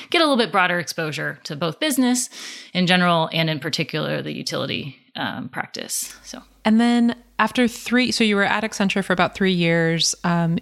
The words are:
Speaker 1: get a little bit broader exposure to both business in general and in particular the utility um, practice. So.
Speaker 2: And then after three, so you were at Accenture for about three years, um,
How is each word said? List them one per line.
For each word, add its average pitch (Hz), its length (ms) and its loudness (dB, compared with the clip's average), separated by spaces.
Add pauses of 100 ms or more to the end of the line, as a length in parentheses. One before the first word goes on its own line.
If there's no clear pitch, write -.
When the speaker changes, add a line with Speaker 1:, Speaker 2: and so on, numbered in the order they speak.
(100)
Speaker 1:
get 349 100 2
a 330 40 4
little 285 120 2
bit 214 160 0
broader 180 260 2
exposure 151 680 -6
to 156 120 -8
both 165 240 -4
business 254 500 2 (440)
in 180 120 2
general 175 460 4
and 160 180 0
in 156 80 -4
particular 151 640 -4
the 151 100 -8
utility - 680 -6 (180)
um, 123 320 -8
practice. - 720 -10
So. - 200 -16 (220)
Speaker 2:
And 220 160 6
then 240 360 4 (220)
after 226 280 2
three, 240 460 0
so 233 100 0
you 208 140 4
were 202 80 2
at 208 180 0
Accenture 202 400 0
for 185 120 -2
about 180 200 2
three 190 180 2
years, 165 640 2 (100)
um, 170 380 2